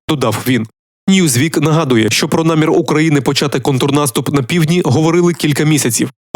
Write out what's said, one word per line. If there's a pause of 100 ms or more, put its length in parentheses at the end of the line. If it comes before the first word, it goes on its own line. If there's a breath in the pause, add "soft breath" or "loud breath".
додав
він. (440)
Newsweek
нагадує,
що
про
намір
України
почати
контрнаступ
на
півдні
говорили
кілька
місяців. (260)